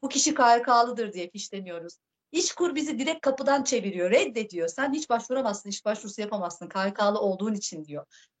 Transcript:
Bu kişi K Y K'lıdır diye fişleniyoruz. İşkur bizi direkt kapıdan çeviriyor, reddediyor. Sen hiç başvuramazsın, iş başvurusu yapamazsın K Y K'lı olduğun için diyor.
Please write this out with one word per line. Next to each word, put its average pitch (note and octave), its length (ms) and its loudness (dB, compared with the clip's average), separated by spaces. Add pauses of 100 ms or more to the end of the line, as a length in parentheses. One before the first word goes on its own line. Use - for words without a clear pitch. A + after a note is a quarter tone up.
Bu C4+ 80 -4
kişi D4+ 240 2
K A#3+ 220 8
Y A#3+ 60 2
K'lıdır A#3+ 520 2
diye F3+ 160 -8
fişleniyoruz. F3+ 680 -12 (340)
İşkur F4 440 0
bizi C#4+ 240 -2
direkt D#4+ 220 -2
kapıdan C#4 420 2
çeviriyor, F3+ 480 0
reddediyor. A3 560 0
Sen C#4 260 -2
hiç D#4 160 -4
başvuramazsın, A#3 600 -2
iş - 160 -8
başvurusu G#3+ 360 -4
yapamazsın F#3 460 -6
K F#3+ 180 -2
Y G3+ 80 -2
K'lı G#3 260 2
olduğun G3+ 340 0
için F3 320 -8
diyor. D3 200 -12 (360)